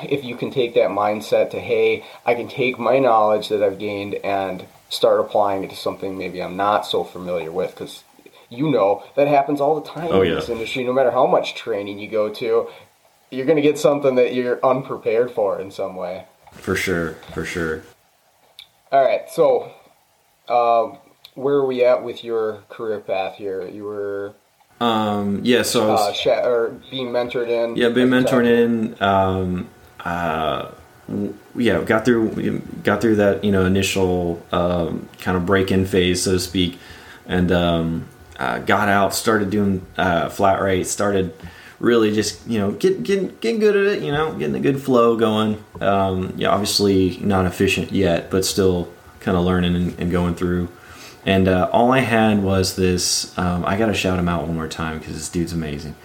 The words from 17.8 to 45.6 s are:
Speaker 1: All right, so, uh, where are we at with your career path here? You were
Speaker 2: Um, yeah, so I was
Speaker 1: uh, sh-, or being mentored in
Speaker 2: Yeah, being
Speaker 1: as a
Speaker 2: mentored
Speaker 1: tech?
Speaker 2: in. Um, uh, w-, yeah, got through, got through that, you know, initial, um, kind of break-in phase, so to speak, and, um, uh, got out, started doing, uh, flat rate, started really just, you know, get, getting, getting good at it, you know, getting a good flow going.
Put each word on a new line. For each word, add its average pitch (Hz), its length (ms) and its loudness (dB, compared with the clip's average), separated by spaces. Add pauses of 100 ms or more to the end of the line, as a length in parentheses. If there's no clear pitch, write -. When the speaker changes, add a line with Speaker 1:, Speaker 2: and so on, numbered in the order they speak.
Speaker 1:
All 135 120 6
right, 110 260 2
so, 135 400 2 (800)
uh, 117 440 2 (440)
where 135 200 0
are 139 100 2
we 127 180 0
at 123 200 4
with 117 200 -10
your 110 360 -4 (100)
career 110 300 -6
path 95 360 -4
here? 95 320 -8
You 101 160 -14
were 101 500 -8 (460)
Speaker 2:
Um, 104 640 0
yeah, 120 200 4
so 113 200 0
I 107 80 2
was 110 80 2 (100)
Speaker 1:
uh, - 40 -2
sh-, - 140 -4
or 120 460 0 (160)
being 131 200 -8
mentored 123 400 -4
in 117 260 -2
Speaker 2:
Yeah, 117 140 2
being 127 240 4
Speaker 1:
as 127 100 4
a 127 40 0
Speaker 2:
mentored 120 180 4
Speaker 1:
tech? 117 80 4
Speaker 2:
in. 117 480 2
Um, 95 680 2 (380)
uh, 80 640 -4 (400)
w-, 101 240 -6 (240)
yeah, 104 260 2
got 110 220 0
through, 107 560 0 (220)
got 107 180 0
through 110 160 4
that, 101 260 2
you 104 80 2
know, 95 140 2
initial, 92 760 0 (120)
um, 87 560 -2 (100)
kind 92 160 -2
of 90 100 -2
break-in 95 400 2
phase, 90 380 2
so 101 100 0
to 90 60 2
speak, 90 400 -2 (480)
and, 90 240 0
um, 85 540 0 (340)
uh, 62 200 -4
got 104 280 0
out, 98 280 2
started 107 340 0
doing, 98 320 0 (160)
uh, 85 320 0
flat 98 320 2
rate, 95 260 0
started 98 460 -2 (460)
really 113 340 4
just, - 340 -4
you 113 120 -2
know, 101 120 0
get, - 320 0
getting, 196 380 -2
getting 226 180 -2
good 208 160 4
at 196 100 2 (120)
it, - 60 -6
you 151 80 -4
know, 156 220 0
getting 143 220 -4
a 131 40 -4
good 139 220 2
flow 117 340 4
going. 107 480 0 (180)